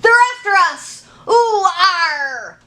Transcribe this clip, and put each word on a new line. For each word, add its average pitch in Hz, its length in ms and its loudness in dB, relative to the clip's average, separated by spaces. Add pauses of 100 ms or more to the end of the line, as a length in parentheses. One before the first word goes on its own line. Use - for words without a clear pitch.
They're 453 100 2 (260)
after - 140 -6 (220)
us! - 340 -18 (200)
Ooh, 440 380 2 (140)
arr! 294 880 -2